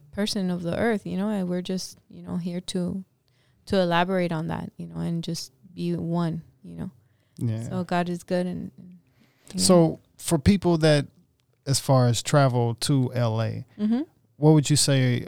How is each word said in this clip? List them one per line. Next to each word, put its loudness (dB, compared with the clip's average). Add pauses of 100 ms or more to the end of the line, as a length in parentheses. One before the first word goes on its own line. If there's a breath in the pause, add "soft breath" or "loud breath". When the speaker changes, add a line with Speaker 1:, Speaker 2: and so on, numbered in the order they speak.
(120)
Speaker 1:
person -2
of -4
the -4
earth, -2
you -6
know, -2
and -2
we're -4
just, -8 (120)
you -20
know, -6
here -6
to, -4 (600)
to 2
elaborate 2
on -4
that, -6
you -12
know, -12
and -4
just -8 (240)
be -4
one, -2 (220)
you -16
know? -10 (460)
Speaker 2:
Yeah. -4
Speaker 1:
So -4
God -2
is -8
good -2
and, -8
and, -20 (640 soft breath)
you -6
know. 0
Speaker 2:
So 4 (180)
for -2
people 4
that, 4 (580)
as 0
far 4
as 2
travel 2
to 2
L 0
A, -6 (140)
Speaker 1:
Mm-hmm. 0 (360)
Speaker 2:
what 6
would 4
you 4
say 2